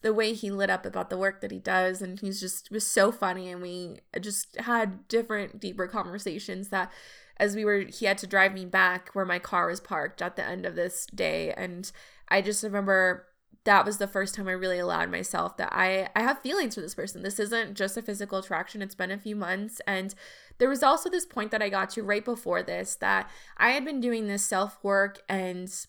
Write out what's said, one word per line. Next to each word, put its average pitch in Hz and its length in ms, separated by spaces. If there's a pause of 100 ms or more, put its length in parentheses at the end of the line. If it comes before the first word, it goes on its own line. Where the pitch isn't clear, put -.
the 220 140
way 220 180
he 214 180
lit 196 200
up 190 160
about 185 240
the 185 80
work 190 240
that 202 80
he 190 80
does, 185 420
and 185 180
he's 196 220
just, - 300
was 214 160
so 208 260
funny, 185 380
and 180 100
we 180 380 (200)
just 202 380
had 226 500
different, 220 540
deeper 185 260
conversations 190 840
that 185 200 (460)
as 208 180
we 214 120
were, 208 140
he - 260
had 196 120
to 196 80
drive 196 280
me 190 100
back 180 480
where 196 140
my 180 120
car 175 280
was 175 120
parked 160 440
at 180 140
the - 100
end 180 180
of 180 100
this 175 400
day, 165 400
and 180 380 (360)
I 196 120
just 208 220
remember 190 640 (380)
that 202 200
was 208 140
the 202 80
first 196 280
time 190 140
I 185 40
really 185 260
allowed 175 320
myself 175 480
that - 140
I, 190 440
I 214 60
have 277 180
feelings 254 340
for 214 60
this 160 140
person. 180 280
This 202 160
isn't 220 360
just 196 240
a 220 40
physical 202 360
attraction. 190 420
It's 196 140
been 185 160
a 196 80
few 208 180
months, 202 500
and 196 280 (420)
there 247 120
was 269 140
also 302 280
this 359 160
point 214 240
that 220 120
I 208 60
got 190 220
to 226 120
right 208 220
before 185 380
this 180 340
that - 320 (300)
I 233 140
had 269 120
been 285 160
doing 233 280
this 202 160
self-work 196 840
and 185 420 (180)